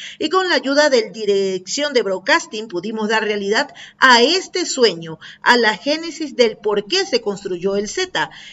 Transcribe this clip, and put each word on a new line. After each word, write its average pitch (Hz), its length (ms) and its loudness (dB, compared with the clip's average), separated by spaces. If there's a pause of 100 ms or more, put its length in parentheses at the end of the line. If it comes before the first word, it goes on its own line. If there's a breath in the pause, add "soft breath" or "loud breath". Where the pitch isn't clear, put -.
(200 loud breath)
y 311 80 -2
con 381 200 0
la 339 60 2
ayuda 285 340 2
del 226 220 2
Dirección 196 840 -2
de 247 100 2
Broadcasting 214 680 -2
pudimos 208 400 -6
dar 220 160 0
realidad 208 500 -2 (240 loud breath)
a 240 240 6
este 349 440 0
sueño, 165 520 0 (240 loud breath)
a 240 140 6
la 220 200 2
génesis 302 600 -6
del 220 220 2
por 202 280 -2
qué 370 180 0
se - 160 -2
construyó 190 540 -6
el 208 140 -2
Z, 175 420 -4 (220 loud breath)